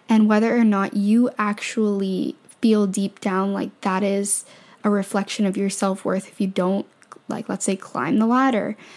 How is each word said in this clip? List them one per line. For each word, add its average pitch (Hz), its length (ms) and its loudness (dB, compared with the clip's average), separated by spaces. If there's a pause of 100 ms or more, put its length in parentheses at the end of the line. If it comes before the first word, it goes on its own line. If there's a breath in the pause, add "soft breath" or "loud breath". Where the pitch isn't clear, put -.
and 220 220 6
whether 220 260 2
or 240 80 4
not 202 300 2
you 214 360 2 (100)
actually 208 960 -2 (260)
feel 214 240 4
deep 196 340 -4
down 196 320 -2
like 196 200 -4 (100)
that 190 220 -2
is 202 420 -2 (380 loud breath)
a 214 60 0
reflection 202 560 -2
of 190 120 0
your 196 120 0
self-worth 190 580 -2
if - 120 -20
you 196 80 0
don't, 190 380 -2 (420)
like, 220 220 -6
let's 208 160 -6
say, 190 100 0
climb 156 440 -2
the 220 60 4
ladder, 240 520 0 (200 loud breath)